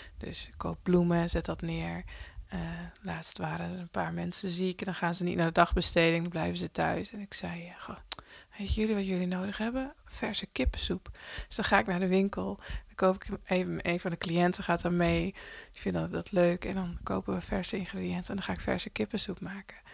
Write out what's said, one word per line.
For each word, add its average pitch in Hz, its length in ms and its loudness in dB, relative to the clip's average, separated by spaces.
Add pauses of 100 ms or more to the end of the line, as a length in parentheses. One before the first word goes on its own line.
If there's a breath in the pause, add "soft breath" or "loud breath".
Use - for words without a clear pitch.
(180 loud breath)
Dus - 300 -6
ik - 80 -20
koop 170 260 -4
bloemen, 175 480 6
zet 165 140 0
dat 165 180 -4
neer. 170 420 -4 (440 loud breath)
Eh, 180 120 -4 (420)
laatst 165 360 -6
waren 170 340 -4
er 185 60 -6
een 175 100 -8
paar 165 240 -2
mensen 175 360 -2
ziek 180 300 0
en - 60 -6
dan 185 100 -4
gaan 170 200 0
ze 175 100 0
niet 175 120 0
naar 170 100 4
de 165 60 2
dagbesteding, 170 720 6
dan 175 80 -2
blijven 175 280 0
ze 175 140 -4
thuis. 170 400 0
En 208 80 -8
ik 202 140 -10
zei, 170 320 -6
eh, - 140 -16
Goh, - 160 -10 (600 loud breath)
"Weet 202 160 -2
jullie 220 200 2
wat 196 120 0
jullie 185 200 0
nodig 185 320 -2
hebben? 262 360 -2 (100)
Verse - 420 -4
kippensoep." - 600 -2 (380 loud breath)
Dus - 100 -6
dan 220 80 0
ga 202 140 6
ik 220 80 4
naar 180 140 2
de 190 60 2
winkel. 190 500 2
Dan - 380 -10
koop 190 200 6
ik 190 80 -10
hem 202 220 -6
even, 180 440 0
een 175 120 0
van 185 100 -2
de 170 80 -2
cliënten 175 460 4
gaat 170 180 2
dan 175 140 2
mee. 170 260 4 (500 loud breath)
Die - 80 -14
vinden 175 220 0
dat, 82 80 -2
dat - 220 -4
leuk. 175 320 4
En 185 100 -2
dan 175 280 -2
kopen 190 320 -2
we 180 60 -2
verse 185 360 -2
ingrediënten. 180 520 -4
En 196 80 -4
dan 190 80 -4
ga 190 80 -2
ik 180 80 -6
verse 185 300 -2
kippensoep 208 500 -4
maken. 190 360 -10 (180 loud breath)